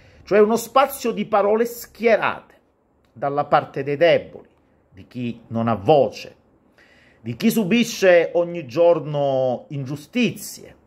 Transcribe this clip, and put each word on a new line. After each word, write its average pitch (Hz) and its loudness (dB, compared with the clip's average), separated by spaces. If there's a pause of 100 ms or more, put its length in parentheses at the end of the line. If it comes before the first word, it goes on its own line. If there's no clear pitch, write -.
(240)
cioè 202 2
uno 214 2
spazio 262 -2
di 196 -6
parole 214 0
schierate 196 -4 (580)
dalla 143 -4
parte 143 0
dei 143 -4
deboli, 151 0 (420)
di 92 -20
chi 120 -10
non 113 -4
ha 113 0
voce, 117 0 (880)
di 117 -10
chi 220 0
subisce 196 4
ogni 170 -4
giorno 143 0
ingiustizie, - -8 (120)